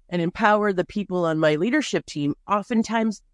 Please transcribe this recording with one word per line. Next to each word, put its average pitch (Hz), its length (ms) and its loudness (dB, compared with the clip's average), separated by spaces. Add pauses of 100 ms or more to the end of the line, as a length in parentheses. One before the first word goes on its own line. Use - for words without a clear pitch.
and 175 120 -2
empower 208 500 2
the 180 140 -2
people 180 400 -4
on 160 140 0
my 156 160 4
leadership 220 500 0
team, 143 300 -4 (120)
oftentimes 220 760 -2 (100)